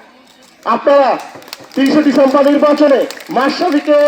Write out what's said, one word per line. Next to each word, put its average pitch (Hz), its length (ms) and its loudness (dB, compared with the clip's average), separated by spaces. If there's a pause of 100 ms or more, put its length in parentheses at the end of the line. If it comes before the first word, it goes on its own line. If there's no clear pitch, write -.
(640)
আপনারা 247 520 0 (580)
তিরিশে 285 280 0
ডিসেম্বর 269 480 2
নির্বাচনে 294 480 2 (300)
মাসাবিকে 294 800 -2